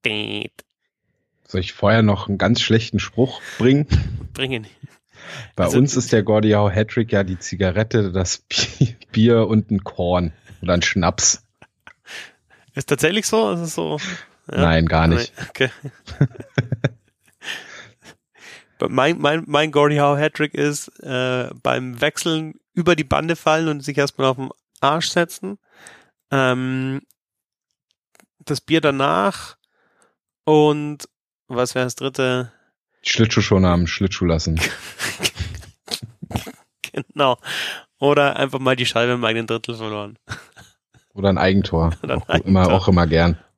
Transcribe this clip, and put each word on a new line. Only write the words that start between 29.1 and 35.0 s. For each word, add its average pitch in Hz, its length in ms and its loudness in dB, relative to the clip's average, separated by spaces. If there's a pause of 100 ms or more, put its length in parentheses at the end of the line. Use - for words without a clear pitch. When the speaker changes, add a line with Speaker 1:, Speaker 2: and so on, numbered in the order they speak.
Speaker 1:
und 151 640 2 (400)
was 123 280 -4
wäre 127 100 0
das 120 100 -8
dritte? 127 560 -2 (540)
Speaker 2:
Die - 60 -6
Schlittschuhschoner 101 580 2
am 87 180 2
Schlittschuh - 380 -4
lassen. 82 400 0
Speaker 1:
<laughs> - 40 -4 (2250)